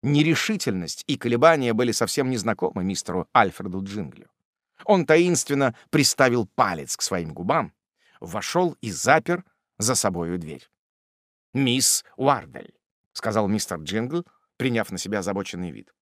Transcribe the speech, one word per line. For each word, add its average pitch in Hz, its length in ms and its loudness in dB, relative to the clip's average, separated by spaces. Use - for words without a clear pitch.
Нерешительность 147 1040 0
и 139 100 -2
колебания 123 560 4
были 117 180 2
совсем 127 380 0
незнакомы 104 540 -2
мистеру 90 520 -4
Альфреду 95 480 0
Джинглю. 98 460 -12
Он 190 200 4
таинственно 151 680 4
приставил 123 580 4
палец 87 500 -2
к - 40 -8
своим 85 320 -4
губам, 104 400 -2
вошёл 170 640 -2
и 110 100 -6
запер 160 520 0
за 113 180 0
собою 87 440 -2
дверь. 76 280 -14
«Мисс 131 500 2
Уардель», 127 560 -2
сказал 107 340 0
мистер 101 300 -2
Джингл, 117 480 -6
приняв 120 340 -2
на 92 60 -8
себя 101 220 -4
озабоченный 90 520 -6
вид. 53 300 -20